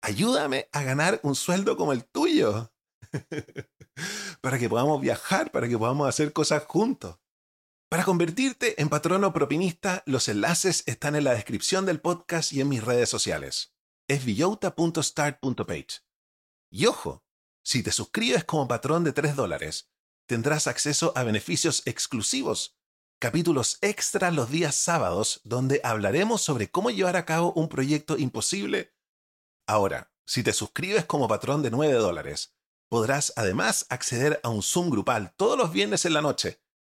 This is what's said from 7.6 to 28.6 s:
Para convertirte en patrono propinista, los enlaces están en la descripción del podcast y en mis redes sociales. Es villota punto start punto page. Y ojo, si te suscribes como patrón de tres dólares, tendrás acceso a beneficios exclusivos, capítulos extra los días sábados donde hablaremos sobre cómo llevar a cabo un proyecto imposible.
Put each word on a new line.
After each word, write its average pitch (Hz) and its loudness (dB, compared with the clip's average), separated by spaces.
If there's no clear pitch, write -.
Para 170 0
convertirte 190 0
en 147 0
patrono 170 2
propinista, 170 0
los 131 0
enlaces 143 2
están 147 -2
en 147 2
la 131 4
descripción 123 0
del 170 0
podcast 170 -2
y 139 0
en 139 2
mis 123 0
redes 120 4
sociales. 78 -4
Es 135 -2
villota 170 0
punto 165 0
start 147 -2
punto 123 -2
page. - -8
Y 110 -2
ojo, - -2
si 123 0
te 101 -2
suscribes 226 0
como 143 0
patrón 147 0
de 143 2
tres 143 0
dólares, 80 -4
tendrás 143 0
acceso 147 0
a 127 0
beneficios 127 0
exclusivos, - -4
capítulos 156 0
extra 190 0
los 131 0
días 156 0
sábados 110 0
donde 127 0
hablaremos 123 2
sobre - 0
cómo 208 0
llevar 190 0
a 175 0
cabo 170 0
un 156 0
proyecto 147 0
imposible. 196 -2